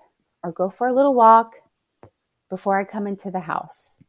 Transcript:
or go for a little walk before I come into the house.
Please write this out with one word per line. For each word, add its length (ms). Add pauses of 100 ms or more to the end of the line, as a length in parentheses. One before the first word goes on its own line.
(440)
or 80
go 200
for 160
a 60
little 200
walk 440 (920)
before 300
I 60
come 200
into 240
the 120
house. 560 (120)